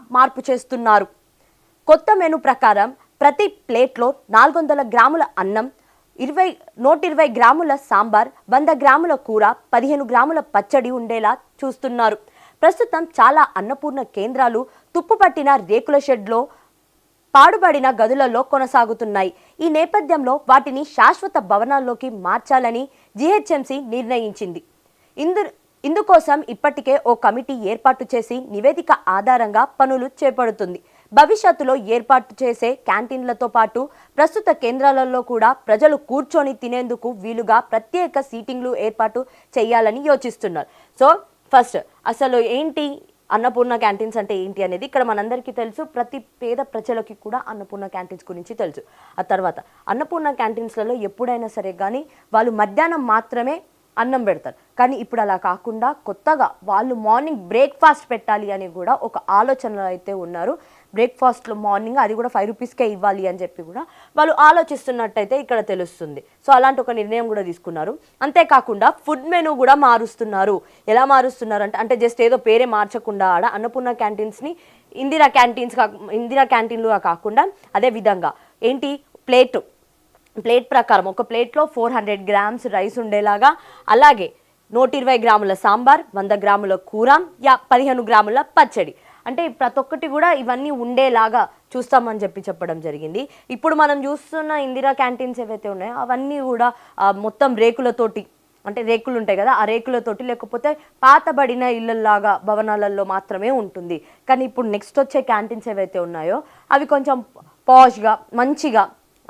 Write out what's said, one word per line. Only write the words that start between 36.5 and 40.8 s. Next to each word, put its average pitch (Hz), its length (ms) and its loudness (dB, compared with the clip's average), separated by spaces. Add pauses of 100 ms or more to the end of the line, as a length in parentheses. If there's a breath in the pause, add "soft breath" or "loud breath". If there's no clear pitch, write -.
తినేందుకు 247 580 -6
వీలుగా 226 500 -2
ప్రత్యేక 302 600 -4
సీటింగ్లు 247 560 -8
ఏర్పాటు 220 500 -4 (320 soft breath)
చేయాలని 226 420 0
యోచిస్తున్నారు. 233 640 -4 (360 soft breath)